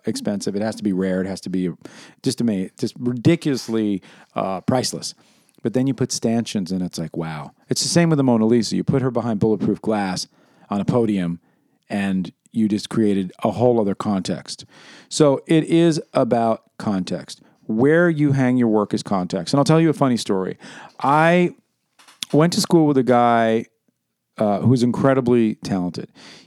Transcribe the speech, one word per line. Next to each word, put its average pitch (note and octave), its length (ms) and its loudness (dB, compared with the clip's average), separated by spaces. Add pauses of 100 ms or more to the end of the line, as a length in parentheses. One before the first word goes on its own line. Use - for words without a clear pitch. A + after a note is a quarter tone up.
expensive. G#2 500 -6
It G2+ 80 -4
has A2 140 -4
to - 80 -14
be G#2 80 0
rare. F#2 300 -2
It F#2 40 -4
has F#2+ 140 -8
to F#2+ 100 -12
be F#2 200 -2 (520)
just - 180 -4
ama-, G#2 280 -2 (100)
just - 200 -6
ridiculously, A#2+ 1040 -2 (340)
uh, F#2+ 240 -4
priceless. A2 540 -4 (480)
But A2+ 100 -2
then B2+ 140 0
you C3 80 0
put B2 180 -4
stanchions A2 580 -2
and F#2 120 -2
it's F2 160 -8
like, D#2+ 180 -8
wow. D#2+ 360 -8 (160)
It's - 140 -2
the C#3 60 -2
same E3 220 4
with D#3 80 2
the C#3 40 4
Mona A#2 240 4
Lisa. A2+ 300 2
You F2+ 80 -2
put C3+ 180 0
her B2+ 80 -2
behind A2+ 300 -2
bulletproof G#2+ 400 0
glass G2 480 -4 (400)
on G2+ 120 -2
a F#2+ 40 -2
podium G2 560 0 (480)
and G2 420 -4 (220)
you A2 160 0
just G2+ 200 -4
created G2 440 0 (100)
a A2+ 80 0
whole A#2 300 2
other G2 140 -2
context. F#2+ 680 -6 (440)
So C#3+ 380 2
it D#3+ 180 2
is E3+ 360 2 (120)
about A2+ 500 0 (160)
context. F#2 640 -6 (240)
Where D3 440 2
you D3 240 2
hang B2+ 260 2
your A#2+ 100 2
work G#2+ 260 0
is G#2 80 0
context. F#2 500 -4
And C#3 60 2
I'll C#3+ 60 4
tell D#3+ 160 4
you E3 100 2
a C#3 40 0
funny B2+ 240 0
story. F#2+ 400 -4 (420)
I E3 560 2 (760)
went D#3+ 200 4
to G#3 80 0
school E3 260 4
with C#3+ 120 2
a C3 40 2
guy, A#2 640 2 (720)
uh, G#2 220 0
who's A#2 240 4
incredibly B2 720 2
talented. F2+ 560 -6 (340)